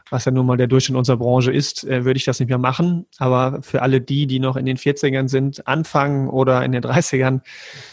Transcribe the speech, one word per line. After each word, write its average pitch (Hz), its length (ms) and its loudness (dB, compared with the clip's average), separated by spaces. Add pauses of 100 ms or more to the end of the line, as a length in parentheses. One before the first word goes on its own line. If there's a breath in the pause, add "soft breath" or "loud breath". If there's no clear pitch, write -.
was 127 160 -4
ja 131 80 0
nun 127 140 2
mal 123 100 2
der 123 120 2
Durchschnitt 127 280 2
unserer 127 220 2
Branche 123 340 2
ist, - 320 -4
äh, 123 200 -2
würde 131 120 2
ich 131 80 -4
das 131 160 -2
nicht 123 80 0
mehr 127 100 0
machen. 170 480 0 (120)
Aber 131 440 0
für 127 200 -2
alle 131 180 4
die, 139 260 -2
die 131 120 -2
noch 131 180 -2
in 131 100 -4
den 131 120 -2
Vierzigern 135 500 0
sind, 135 380 -2
anfangen 139 600 0
oder 131 360 2
in 131 80 0
den 123 80 0
Dreißigern, 131 640 0 (500 loud breath)